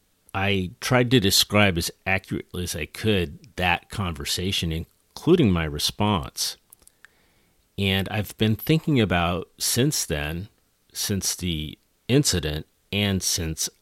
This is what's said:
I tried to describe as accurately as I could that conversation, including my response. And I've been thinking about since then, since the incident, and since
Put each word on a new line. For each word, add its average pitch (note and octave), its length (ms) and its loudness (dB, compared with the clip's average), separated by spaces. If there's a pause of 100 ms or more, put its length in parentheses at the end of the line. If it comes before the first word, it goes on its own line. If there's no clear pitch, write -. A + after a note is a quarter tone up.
(340)
I G2 380 -2 (100)
tried B2 300 2
to B2+ 80 6
describe G2 600 2
as - 100 -2 (160)
accurately F#2+ 560 -4
as F2 140 -6
I D#2+ 100 -6
could F#2 680 -2
that F2 340 -2
conversation, F2+ 800 -4
including A#2 800 2
my E2+ 120 4
response. D#2 920 -2 (1200)
And G2 340 2
I've - 280 -6
been A2 180 2
thinking D#3 460 2
about F2 560 0
since - 480 0
then, D#2+ 440 -6 (440)
since - 420 -4
the D#2 440 -6 (280)
incident, E2 600 0 (240)
and G2 320 0
since - 440 -4 (140)